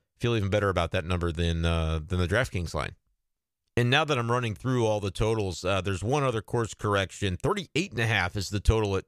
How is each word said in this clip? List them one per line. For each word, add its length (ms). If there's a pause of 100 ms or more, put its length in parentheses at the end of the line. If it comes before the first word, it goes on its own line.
(180)
Feel 160
even 140
better 220
about 220
that 120
number 260
than, 360
uh, 400
than 120
the 80
DraftKings 480
line. 220 (800)
And 120
now 160
that 140
I'm 120
running 240
through 300
all 140
the 140
totals, 520
uh, 160
there's 220
one 220
other 180
course 320
correction. 640
Thirty-eight 560
and 80
a 60
half 300
is 140
the 100
total 360
at 120